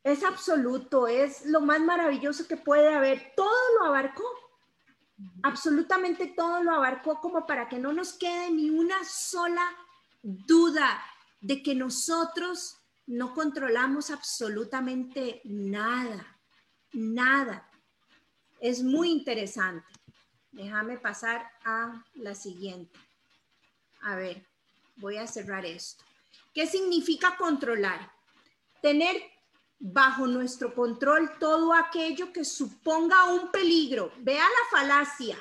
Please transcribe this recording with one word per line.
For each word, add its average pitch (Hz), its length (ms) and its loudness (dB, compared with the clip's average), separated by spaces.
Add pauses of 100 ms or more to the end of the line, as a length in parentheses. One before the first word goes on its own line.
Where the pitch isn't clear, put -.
es 285 200 2
absoluto, 262 840 2
es 277 380 0
lo 302 160 4
más 302 200 4
maravilloso 320 680 0
que 320 100 -4
puede 294 360 6
haber. 269 420 0
Todo 392 160 4 (280)
lo 392 60 4
abarcó. 277 380 0 (1200)
Absolutamente 330 840 0
todo 349 360 0
lo 339 80 4
abarcó 294 480 0
como 330 260 -4
para 254 220 -4
que 247 100 -8
no 269 160 -4
nos 359 200 -4
quede 349 380 -4
ni 311 180 2
una 339 340 2
sola 349 720 -4 (480)
duda 277 800 4 (380)
de 269 200 -2
que 277 140 0
nosotros 330 1000 -4 (280)
no 247 280 -6
controlamos 277 760 0
absolutamente 254 1300 -6
nada, 208 840 -4 (680)
nada. 240 760 0 (880)
Es 247 220 -2
muy 311 300 2
interesante. 202 760 -4 (680)
Déjame 214 460 -6
pasar 226 540 -6 (120)
a 233 400 -6 (120)
la 208 180 -10
siguiente. 180 640 -14 (1040)
A 208 140 -6
ver, 185 300 -8 (500)
voy 208 220 -10
a 233 100 -8
cerrar 196 380 -8
esto. - 380 -14 (500)
¿Qué 311 140 0
significa 359 680 0
controlar? 226 720 -2 (680)
Tener 311 340 4 (640)
bajo 262 480 4
nuestro 247 480 -4
control 277 640 2
todo 320 340 4
aquello 330 600 0
que 330 100 -6
suponga 330 880 2
un 359 180 -2
peligro. 311 680 2
Vea 277 240 0
la 466 340 2
falacia. 285 640 0